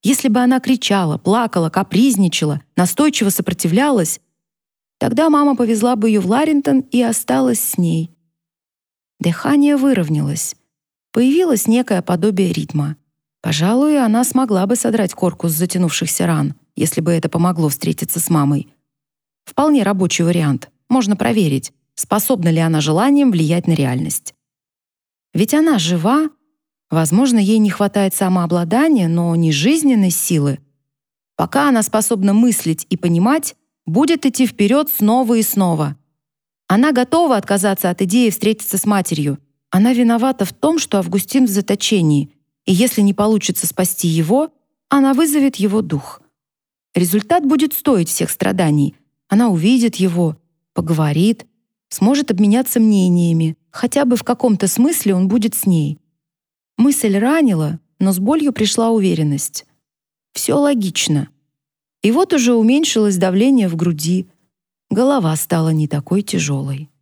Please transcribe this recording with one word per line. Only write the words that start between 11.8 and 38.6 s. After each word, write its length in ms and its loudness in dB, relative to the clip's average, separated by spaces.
подобие 520 0
ритма. 440 -4
Пожалуй, 580 0
она 200 2
смогла 420 0
бы 80 0
содрать 400 -2
корку 340 -2
с 40 -2
затянувшихся 760 -2
ран, 300 -2
если 260 -4
бы 120 0
это 160 -2
помогло 400 0
встретиться 500 -6
с 100 -6
мамой. 460 0
Вполне 400 0
рабочий 400 -2
вариант. 440 -2
Можно 260 0
проверить, 580 -2
способна 540 -2
ли 100 2
она 220 0
желанием 500 2
влиять 380 0
на 60 2
реальность. 600 -4
Ведь 220 0
она 240 2
жива. 500 0
Возможно, 480 2
ей 200 2
не 120 2
хватает 460 -2
самообладания, 880 0
но 300 0
не 160 2
жизненной 580 2
силы. 480 -2
Пока 320 0
она 160 2
способна 500 0
мыслить 560 0
и 60 -2
понимать, 580 0
будет 400 0
идти 220 0
вперёд 420 0
снова 440 2
и 80 2
снова. 540 -2
Она 240 2
готова 460 2
отказаться 540 -2
от 120 -4
идеи 280 2
встретиться 460 -4